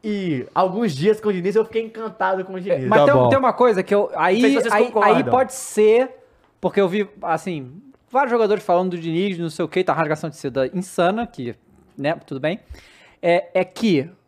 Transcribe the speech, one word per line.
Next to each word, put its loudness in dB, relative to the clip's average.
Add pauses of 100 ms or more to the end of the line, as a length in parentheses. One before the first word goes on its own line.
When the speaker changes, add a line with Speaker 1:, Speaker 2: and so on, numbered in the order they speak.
Speaker 1:
E -4
alguns 0
dias 0
com -2
o 0
Diniz -4
eu 2
fiquei -4
encantado -6
com -12
o -10
Diniz. -4
Speaker 2:
Mas 4
Speaker 3:
Tá 6
Speaker 2:
tem, 6
um, 6
Speaker 3:
bom. 6
Speaker 2:
tem 4
uma 2
coisa 2
que 0
eu, 2
aí, 2
Speaker 1:
Não 2
sei 4
se 2
vocês -2
Speaker 2:
aí, 4
aí -6
Speaker 1:
concordam. 2
Speaker 2:
pode 2
ser, 2 (500)
porque 0
eu 4
vi, -4 (140)
assim, -6 (400)
vários 0
jogadores 0
falando 2
do -8
Diniz, -2
não -4
sei -6
o -6
quê, -2
tá 0
uma 0
rasgação -4
de -14
seda -4
insana, -2
que, -12 (420)
né, -4 (120)
tudo -10
bem. -4 (640)
É, 2
é 2
que 0 (180)